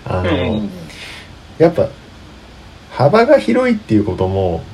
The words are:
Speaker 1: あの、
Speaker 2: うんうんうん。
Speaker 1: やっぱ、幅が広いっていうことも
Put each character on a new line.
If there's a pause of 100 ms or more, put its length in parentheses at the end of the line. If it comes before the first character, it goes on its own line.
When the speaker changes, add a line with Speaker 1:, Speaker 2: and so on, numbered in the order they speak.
Speaker 1:
あ
の、
Speaker 2:
う
ん
う
ん
う
ん。 (880)
Speaker 1:
や
っ
ぱ、 (1000)
幅
が
広
い
っ
て
い
う
こ
と
も (100)